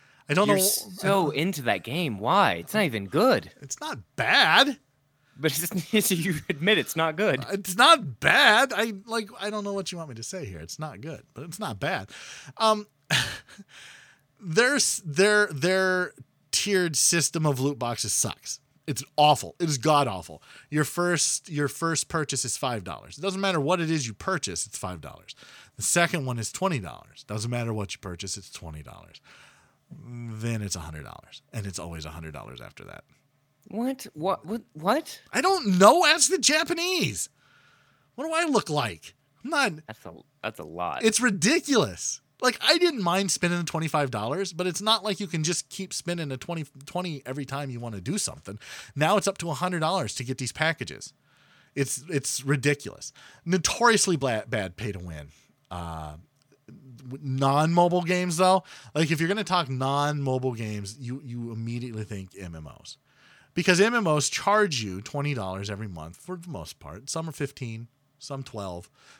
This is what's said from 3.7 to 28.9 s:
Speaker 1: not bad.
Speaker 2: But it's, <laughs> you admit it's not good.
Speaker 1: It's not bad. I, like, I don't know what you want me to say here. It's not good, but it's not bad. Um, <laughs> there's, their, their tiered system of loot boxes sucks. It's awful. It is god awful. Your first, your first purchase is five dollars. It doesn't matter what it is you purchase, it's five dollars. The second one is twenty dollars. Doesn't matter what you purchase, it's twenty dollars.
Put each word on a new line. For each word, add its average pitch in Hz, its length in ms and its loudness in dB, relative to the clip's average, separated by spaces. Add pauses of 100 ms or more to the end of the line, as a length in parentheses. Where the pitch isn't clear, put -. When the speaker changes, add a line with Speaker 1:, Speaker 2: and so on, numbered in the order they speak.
Speaker 1:
not 294 180 -8 (180)
bad. 202 640 4 (600)
Speaker 2:
But 147 200 0 (340)
it's, 214 180 4
<laughs> - 0 -
you 175 240 2 (160)
admit 175 260 4
it's - 200 0
not 160 200 0
good. 165 340 2
Speaker 1:
It's 190 240 -4
not 254 460 6
bad. 240 540 6
I, 220 180 0 (140)
like, 226 240 -4 (100)
I 202 80 -4
don't 208 160 -4
know 202 80 -4
what 196 180 -4
you 180 60 -10
want 160 140 -10
me 117 60 -10
to 113 60 -12
say 175 220 -8
here. 90 140 -10
It's 80 200 -12
not 147 220 -10
good, 147 220 -10 (100)
but 139 120 -14
it's 175 140 -12
not 139 220 -6
bad. 139 300 -2 (480)
Um, 220 280 4 (240)
<laughs> - 60 4 (1200)
there's, 226 640 2
their, 202 440 4
their 185 640 0 (400)
tiered 185 440 2
system 165 500 2
of 135 140 2
loot 139 180 0
boxes 117 340 -2
sucks. - 480 -4 (260)
It's - 180 -4 (120)
awful. 151 440 6
It 170 80 0
is 143 100 -2
god 147 300 4
awful. 87 340 -10 (260)
Your 151 160 0
first, - 640 0
your 147 200 -2
first 165 400 -2
purchase 151 360 -4
is 117 120 -4
five 120 260 -4
dollars. 85 360 -12
It - 20 -18
doesn't 190 200 -4
matter 190 200 2
what 170 200 2
it 165 80 0
is 156 180 0
you 110 80 -8
purchase, - 520 -4
it's - 120 -14
five 90 220 -8
dollars. - 360 -16 (400)
The 123 60 -8
second 170 440 2
one 123 140 -4
is 107 100 -6
twenty 180 300 -2
dollars. 58 480 -14
Doesn't 107 240 -4
matter 117 200 -2
what 104 220 -6
you - 60 -14
purchase, 92 360 -8
it's - 140 -18
twenty 78 320 -12
dollars. - 380 -20 (720)